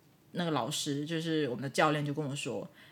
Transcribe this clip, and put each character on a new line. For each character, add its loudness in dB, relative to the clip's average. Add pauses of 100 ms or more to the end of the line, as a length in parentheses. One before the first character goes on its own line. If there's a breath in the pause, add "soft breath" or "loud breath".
(360)
那 0
个 0
老 2
师， -2
就 -2
是 0
我 -2
们 -6
的 -4
教 6
练 0
就 0
跟 -2
我 -4
说 -4 (240 loud breath)